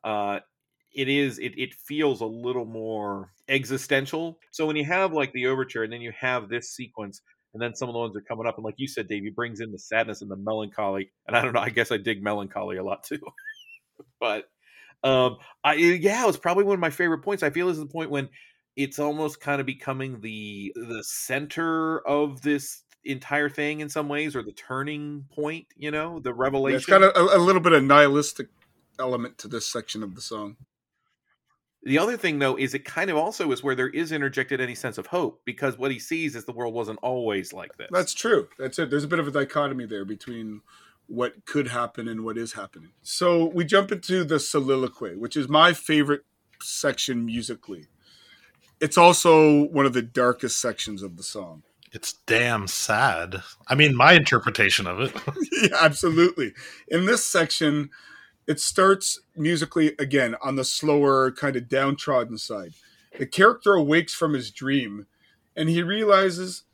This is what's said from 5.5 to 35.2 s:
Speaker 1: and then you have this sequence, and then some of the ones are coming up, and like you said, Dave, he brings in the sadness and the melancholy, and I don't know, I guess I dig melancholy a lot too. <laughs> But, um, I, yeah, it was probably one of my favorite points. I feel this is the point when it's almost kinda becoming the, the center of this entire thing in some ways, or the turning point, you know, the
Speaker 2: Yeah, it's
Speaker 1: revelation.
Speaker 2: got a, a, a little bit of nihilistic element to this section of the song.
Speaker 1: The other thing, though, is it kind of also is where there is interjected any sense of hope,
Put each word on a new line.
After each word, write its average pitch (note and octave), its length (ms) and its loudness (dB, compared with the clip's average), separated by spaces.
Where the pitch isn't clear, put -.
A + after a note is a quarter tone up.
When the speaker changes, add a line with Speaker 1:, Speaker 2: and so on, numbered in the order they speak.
Speaker 1:
and A2 100 -6
then A#2+ 80 -12
you A#2 180 -10
have B2 300 -2
this A#2 220 -8
sequence, A2 500 -14
and A2 80 -10
then A#2 140 -6
some B2 120 -8
of A#2 60 -10
the A#2 60 -6
ones A2 160 -6
are G#2 60 -10
coming A2+ 240 -10
up, A2+ 120 -4
and A2 80 -14
like G#2+ 120 -10
you C3+ 100 -8
said, A2+ 200 -8
Dave, G#2 160 -6
he G#2 60 -8
brings A2+ 320 -8
in A2 100 -10
the G2 80 -14
sadness A2 420 -4
and G2+ 80 -14
the G2 60 -10
melancholy, G2+ 760 -6
and A#2 100 2
I A2+ 40 4
don't A#2+ 120 -2
know, A#2+ 80 2
I A#2 80 -4
guess A#2 220 0
I A2+ 60 -2
dig G2+ 240 -4
melancholy G2+ 560 -6
a F#2 60 -6
lot G2 200 -6
too. - 220 -10
<laughs> - 60 -16
But, G#2+ 300 -4
um, B2+ 340 4
I, D3+ 120 4
yeah, F3+ 480 2
it A3+ 40 4
was D3+ 100 2
probably F3+ 260 0
one G3+ 120 2
of F3+ 40 -4
my E3 100 0
favorite E3 300 -2
points. G3+ 240 -6
I D3 80 0
feel F3 160 -2
this F3 100 -2
is D#3 60 -10
the C#3+ 60 -12
point D#3+ 200 -8
when C#3 200 -4
it's C#3 240 -6
almost D3 420 -4
kinda C#3+ 220 -2
becoming C3 580 -8
the, G#2 540 -10
the A2+ 280 -10
center D#3+ 1040 -4
of C#3+ 340 -2
this C#3+ 420 -4
entire C#3+ 460 -4
thing D3+ 300 -4
in D3+ 100 -10
some D3 180 -4
ways, D3 280 -4
or B2 80 -4
the - 80 -12
turning D3 840 -8
point, D3+ 420 -6
you D3+ 160 -8
know, D#3+ 280 -6
the B2+ 100 -6
Speaker 2:
Yeah, A#2+ 40 -6
it's A#2 60 -10
Speaker 1:
revelation. C3+ 520 2
Speaker 2:
got G3 100 10
a, F#3+ 180 6
a, F#3+ 180 6
a - 20 10
little F3+ 220 6
bit E3 120 6
of C#3 100 8
nihilistic C#3+ 640 6
element B2 400 -4
to - 80 -16
this A2+ 180 -8
section A2 380 -8
of F#2+ 120 -12
the - 60 -18
song. G#2+ 360 -12
Speaker 1:
The C#3 140 0
other A3 180 0
thing, E3+ 220 -2
though, C3+ 200 0
is C3 180 -4
it C3+ 100 -8
kind F#3+ 240 -4
of D#3 80 0
also E3+ 340 -2
is B2 120 -4
where C#3 100 -2
there C3 160 -2
is D#3+ 220 -6
interjected C#3 500 -4
any B2 140 -6
sense A2+ 240 -8
of - 80 -14
hope, F3 380 -4